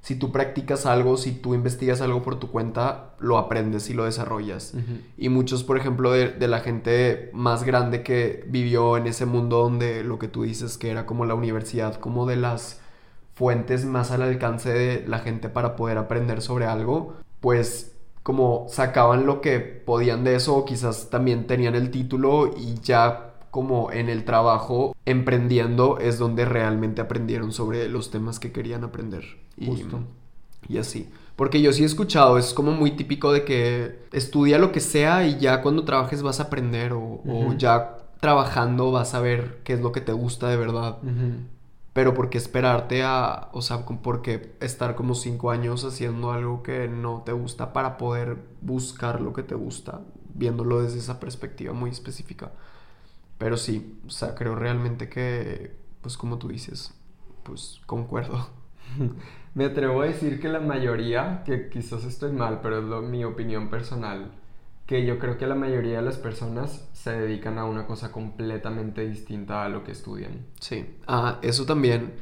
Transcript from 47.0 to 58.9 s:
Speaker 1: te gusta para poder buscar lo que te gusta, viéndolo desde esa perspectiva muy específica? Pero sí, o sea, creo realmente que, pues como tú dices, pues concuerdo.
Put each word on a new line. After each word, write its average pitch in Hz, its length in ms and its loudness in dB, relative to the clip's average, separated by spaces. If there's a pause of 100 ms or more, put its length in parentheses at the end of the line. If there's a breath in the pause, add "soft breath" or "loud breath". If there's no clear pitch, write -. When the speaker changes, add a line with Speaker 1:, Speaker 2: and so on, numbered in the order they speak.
Speaker 1:
te 120 60 -6
gusta 123 420 -6
para 131 240 -2
poder 120 400 -4 (240)
buscar 127 600 -4
lo - 120 -4
que 135 80 -6
te 135 140 -8
gusta, - 460 -10 (340)
viéndolo 120 480 0
desde 120 160 -4
esa 123 200 -8
perspectiva - 540 -10
muy 123 160 -4
específica? - 640 -12 (880 soft breath)
Pero 117 180 0
sí, - 480 -6
o - 60 -14
sea, - 240 -8
creo 117 200 -4
realmente 120 540 -2
que, 123 640 -6 (260)
pues 117 160 -10
como 120 200 -6
tú 120 120 -8
dices, - 440 -12 (500)
pues - 440 -14
concuerdo. 120 600 -6 (500 loud breath)